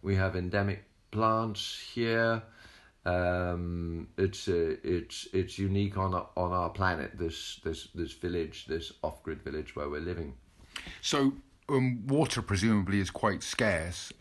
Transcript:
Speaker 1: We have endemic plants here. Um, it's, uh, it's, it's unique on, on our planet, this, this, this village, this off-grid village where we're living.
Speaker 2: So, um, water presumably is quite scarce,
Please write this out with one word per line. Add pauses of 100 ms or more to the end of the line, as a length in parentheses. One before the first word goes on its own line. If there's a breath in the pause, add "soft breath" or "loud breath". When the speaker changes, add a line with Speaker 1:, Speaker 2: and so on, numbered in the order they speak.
Speaker 1:
We
have
endemic (260)
plants (140)
here. (640 loud breath)
Um, (100)
it's,
uh,
it's,
it's
unique
on,
on
our
planet,
this,
this,
this
village,
this (120)
off-grid
village
where
we're
living. (680 loud breath)
Speaker 2:
So, (360)
um,
water
presumably
is
quite
scarce,